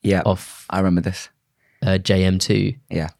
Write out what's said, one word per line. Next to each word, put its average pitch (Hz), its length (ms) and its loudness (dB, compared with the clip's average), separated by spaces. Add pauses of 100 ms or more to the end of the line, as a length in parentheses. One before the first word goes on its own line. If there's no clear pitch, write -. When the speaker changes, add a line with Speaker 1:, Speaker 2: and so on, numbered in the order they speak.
Speaker 1:
Yeah, 95 240 2
Speaker 2:
of, - 440 -4
Speaker 1:
I 92 80 -4
remember 92 220 2
this. - 280 -8 (560)
Speaker 2:
uh, 95 140 2
J 95 260 2
M 92 140 2
two 101 360 0 (160)
Speaker 1:
Yeah. 80 180 -4 (120)